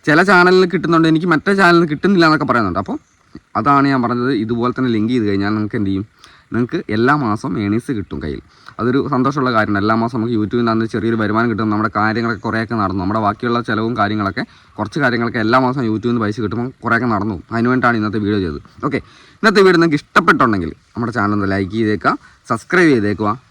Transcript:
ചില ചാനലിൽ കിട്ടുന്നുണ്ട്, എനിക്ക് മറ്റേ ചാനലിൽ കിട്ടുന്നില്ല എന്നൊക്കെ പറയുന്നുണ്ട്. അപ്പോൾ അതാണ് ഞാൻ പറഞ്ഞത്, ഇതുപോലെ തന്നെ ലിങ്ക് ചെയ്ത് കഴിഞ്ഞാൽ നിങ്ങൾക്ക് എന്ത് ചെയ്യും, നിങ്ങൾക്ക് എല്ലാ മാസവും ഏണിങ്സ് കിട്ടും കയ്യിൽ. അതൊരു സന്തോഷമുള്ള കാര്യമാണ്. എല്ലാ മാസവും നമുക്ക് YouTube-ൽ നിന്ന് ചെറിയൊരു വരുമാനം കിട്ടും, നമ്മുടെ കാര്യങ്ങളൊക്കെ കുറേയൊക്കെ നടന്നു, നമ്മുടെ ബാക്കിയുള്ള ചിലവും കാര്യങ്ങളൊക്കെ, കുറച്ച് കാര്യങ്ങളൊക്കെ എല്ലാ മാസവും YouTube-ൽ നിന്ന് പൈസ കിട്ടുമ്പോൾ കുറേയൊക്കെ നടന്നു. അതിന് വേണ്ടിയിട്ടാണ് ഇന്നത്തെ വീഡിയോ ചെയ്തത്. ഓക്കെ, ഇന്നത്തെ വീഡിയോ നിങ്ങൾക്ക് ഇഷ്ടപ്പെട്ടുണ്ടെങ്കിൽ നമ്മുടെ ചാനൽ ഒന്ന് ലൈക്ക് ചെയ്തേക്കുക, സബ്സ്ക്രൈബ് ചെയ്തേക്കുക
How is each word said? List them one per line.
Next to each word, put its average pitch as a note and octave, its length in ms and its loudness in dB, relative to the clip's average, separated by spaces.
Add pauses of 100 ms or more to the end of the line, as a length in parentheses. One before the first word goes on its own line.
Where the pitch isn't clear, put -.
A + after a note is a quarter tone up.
ചില D#3 120 6 (100)
ചാനലിൽ F#3 420 6
കിട്ടുന്നുണ്ട്, E3 400 2
എനിക്ക് E3 200 0
മറ്റേ F#3+ 280 0
ചാനലിൽ E3+ 320 4
കിട്ടുന്നില്ല E3+ 360 2
എന്നൊക്കെ B2+ 220 0
പറയുന്നുണ്ട്. G2+ 320 0
അപ്പോൾ A3+ 140 -6 (640)
അതാണ് C#3 320 2
ഞാൻ C3 120 0
പറഞ്ഞത്, A#2+ 260 -2 (140)
ഇതുപോലെ A#2 320 -2
തന്നെ C3 200 0
ലിങ്ക് A2 160 0
ചെയ്ത് A2+ 160 0
കഴിഞ്ഞാൽ G2 280 -2
നിങ്ങൾക്ക് G#2+ 240 -4
എന്ത് G2 100 -2
ചെയ്യും, G2 160 -4 (460)
നിങ്ങൾക്ക് B2 260 -2 (160)
എല്ലാ A#2+ 180 2 (120)
മാസവും G#2+ 280 -4 (100)
ഏണിങ്സ് G#2+ 340 -2
കിട്ടും E2+ 260 -8
കയ്യിൽ. C#2+ 160 -8 (400)
അതൊരു B2 200 0 (120)
സന്തോഷമുള്ള B2+ 440 0
കാര്യമാണ്. G#2 280 0
എല്ലാ A2 180 2
മാസവും A#2 200 -2
നമുക്ക് A#2+ 160 -2
YouTube-ൽ G#2+ 280 0
നിന്ന് A2+ 280 0
ചെറിയൊരു A2+ 280 -2
വരുമാനം A2 300 0
കിട്ടും, A2 220 -2
നമ്മുടെ G#2+ 220 0
കാര്യങ്ങളൊക്കെ A2 500 -2
കുറേയൊക്കെ A2+ 360 -4
നടന്നു, F#2+ 220 -2
നമ്മുടെ G#2+ 220 -2
ബാക്കിയുള്ള A#2+ 420 -2
ചിലവും A2+ 320 -2
കാര്യങ്ങളൊക്കെ, G#2 440 -2 (340)
കുറച്ച് A2 260 -6
കാര്യങ്ങളൊക്കെ A#2 420 0
എല്ലാ A#2 200 2
മാസവും B2+ 240 -2
YouTube-ൽ A2 220 -2
നിന്ന് A#2+ 140 0
പൈസ G#2 200 -4
കിട്ടുമ്പോൾ A2+ 240 -4 (140)
കുറേയൊക്കെ A#2 300 0
നടന്നു. G#2 220 -2 (160)
അതിന് A#2 200 0
വേണ്ടിയിട്ടാണ് A#2+ 280 2
ഇന്നത്തെ G#2+ 260 -2
വീഡിയോ G#2 180 0
ചെയ്തത്. D2 180 -6 (260)
ഓക്കെ, C3+ 100 -4 (440)
ഇന്നത്തെ G#3 240 4
വീഡിയോ F3+ 160 6
നിങ്ങൾക്ക് D#3 200 2
ഇഷ്ടപ്പെട്ടുണ്ടെങ്കിൽ B2+ 680 0 (240)
നമ്മുടെ A#2 220 -4
ചാനൽ G#2 200 0
ഒന്ന് G2 160 -2
ലൈക്ക് G2 180 -2
ചെയ്തേക്കുക, A2 460 -2 (320)
സബ്സ്ക്രൈബ് E3 460 2
ചെയ്തേക്കുക G#2 360 0 (200)